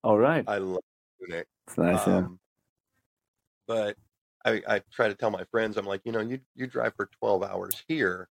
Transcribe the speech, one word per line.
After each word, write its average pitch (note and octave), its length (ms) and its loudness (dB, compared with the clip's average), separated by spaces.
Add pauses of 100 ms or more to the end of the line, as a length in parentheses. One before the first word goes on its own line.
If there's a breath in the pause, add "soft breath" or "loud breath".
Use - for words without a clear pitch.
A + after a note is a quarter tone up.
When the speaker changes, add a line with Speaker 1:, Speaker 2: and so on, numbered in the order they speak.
Speaker 1:
All G#2+ 140 6
right. C#3 280 4
Speaker 2:
I G2+ 120 -2
love F#2 260 -4 (360)
Munich. E2+ 280 -10 (180)
Speaker 1:
It's - 120 -12
nice, F2+ 280 2
yeah. F#2 120 4
Speaker 2:
Um, F2+ 200 -4 (1300)
but A2 300 -2 (480)
I, A2 240 2
I G#2 140 0 (100)
try A#2 160 2
to G2+ 80 -2
tell A2+ 140 0
my F#2 200 -6
friends, A2 260 0
I'm G2+ 100 -4
like, G2 180 -4
"You A#2 80 -6
know, A2+ 80 -2
you, B2 200 -6 (140)
you C3 120 -8
drive B2 300 -2
for G#2 100 -2 (140)
twelve G2+ 220 2
hours F#2+ 460 -6
here F#2 480 -2